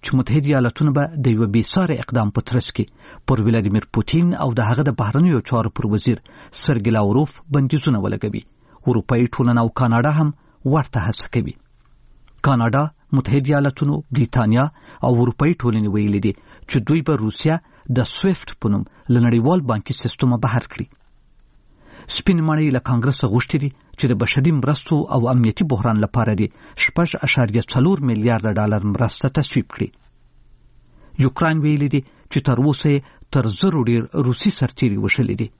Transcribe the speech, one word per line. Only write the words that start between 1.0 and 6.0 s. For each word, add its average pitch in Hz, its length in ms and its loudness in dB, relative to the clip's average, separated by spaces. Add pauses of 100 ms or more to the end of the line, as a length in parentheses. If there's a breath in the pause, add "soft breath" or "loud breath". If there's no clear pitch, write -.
د 131 120 0
یوه 113 200 2
بې 107 200 2
ساري 175 300 0
اقدام 113 340 -2
په 110 100 -2
ترڅ - 300 -4
کې - 140 -4 (400 loud breath)
پر 110 160 0
ولادیمیر 107 500 0
پوتین 170 420 0
او 139 200 -4
د 110 160 0
هغه 147 140 0
د 135 140 -2
بهرنیو 131 520 2
چارو 113 200 0
پر - 220 -6
وزیر 107 260 0 (340 loud breath)